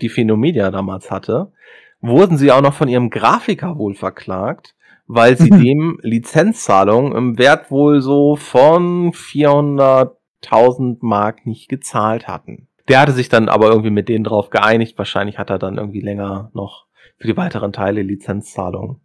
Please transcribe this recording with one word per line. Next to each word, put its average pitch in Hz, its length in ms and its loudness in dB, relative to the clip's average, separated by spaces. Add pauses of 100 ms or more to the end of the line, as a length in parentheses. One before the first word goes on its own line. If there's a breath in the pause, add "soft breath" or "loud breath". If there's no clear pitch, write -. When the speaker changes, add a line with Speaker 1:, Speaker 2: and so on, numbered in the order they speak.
Speaker 1:
die 117 100 -6
Phenomedia 110 600 -2
damals 95 400 -10
hatte, 120 420 -6 (500 soft breath)
wurden 160 340 2
sie 139 160 6
auch 131 80 6
noch 139 140 2
von 147 140 -2
ihrem 123 200 0
Grafiker 165 720 -4
wohl 101 160 -6
verklagt, 98 800 -10 (320 soft breath)
weil 117 320 4
sie 170 120 6
Speaker 2:
Mhm. 185 140 8
Speaker 1:
dem 151 380 0
Lizenzzahlungen 117 1120 0
im 120 220 -4
Wert 143 320 2
wohl 143 320 2
so 143 340 2
von 170 760 2
vierhunderttausend 131 1900 0
Mark 107 440 -4
nicht 110 220 -12
gezahlt 113 600 -6
hatten. - 400 -18 (200)
Der 131 120 4
hatte 143 120 2
sich 127 160 -4
dann 113 200 2
aber 107 220 4
irgendwie 110 200 0
mit 104 180 -2
denen 110 160 -2
drauf 107 260 -4
geeinigt. 113 480 0
Wahrscheinlich 101 400 -6
hat 113 120 -10
er 95 80 -4
dann 95 200 -8
irgendwie 104 220 -10
länger 101 540 -10
noch 101 320 -14 (320 soft breath)
für 113 100 -8
die 110 80 -2
weiteren 117 360 -6
Teile 101 300 -4
Lizenzzahlungen 98 1040 -10